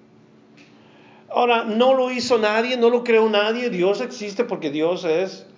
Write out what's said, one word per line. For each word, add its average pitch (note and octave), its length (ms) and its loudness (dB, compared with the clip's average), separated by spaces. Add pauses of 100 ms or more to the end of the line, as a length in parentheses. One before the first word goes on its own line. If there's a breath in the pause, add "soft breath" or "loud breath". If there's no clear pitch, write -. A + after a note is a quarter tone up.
(1300 loud breath)
Ahora, A#3+ 340 0
no A#3 300 2
lo B3+ 160 0
hizo A#3+ 280 0
nadie, A3 380 0
no A#3 140 4
lo A#3+ 140 0
creó A3 240 4
nadie. A3 420 0
Dios F#3 300 0
existe G#3 440 -6
porque D#3 260 -6
Dios D#3+ 340 -2
es E3+ 420 -2 (120)